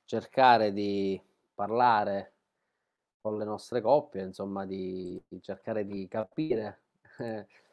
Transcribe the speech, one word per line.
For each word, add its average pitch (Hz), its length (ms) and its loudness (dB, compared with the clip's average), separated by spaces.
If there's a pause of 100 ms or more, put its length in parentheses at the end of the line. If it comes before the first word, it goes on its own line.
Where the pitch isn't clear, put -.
cercare 113 680 4
di 98 480 0 (340)
parlare 104 760 2 (880)
con 107 180 -4
le 107 60 -4
nostre 107 360 -4
coppie, 120 420 2
insomma, 98 420 -6
di, 92 640 -8
di 92 140 -14
cercare 107 440 -6
di 98 220 -8
capire, 110 720 -4 (380)
eh, 110 280 -6 (260)